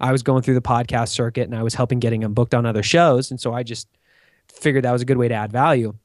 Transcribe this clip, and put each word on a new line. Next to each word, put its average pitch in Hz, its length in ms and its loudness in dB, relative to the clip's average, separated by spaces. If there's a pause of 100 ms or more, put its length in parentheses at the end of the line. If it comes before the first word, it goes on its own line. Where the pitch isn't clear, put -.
I 127 100 0
was 131 140 2
going 131 180 2
through 131 120 0
the 123 80 0
podcast 120 480 -2
circuit 120 320 -4
and 120 120 -6
I 113 80 -4
was 113 120 -2
helping 123 260 0
getting 113 220 0
him 107 120 -4
booked 120 200 2
on 120 120 2
other 107 160 0
shows. 147 480 4
And 127 100 -10
so 120 120 -4
I 120 100 -6
just 113 240 -12 (640)
figured 135 320 0
that 123 60 0
was 123 120 0
a - 20 -4
good 127 140 2
way 120 100 2
to 117 60 0
add 107 180 -6
value. 123 420 2 (100)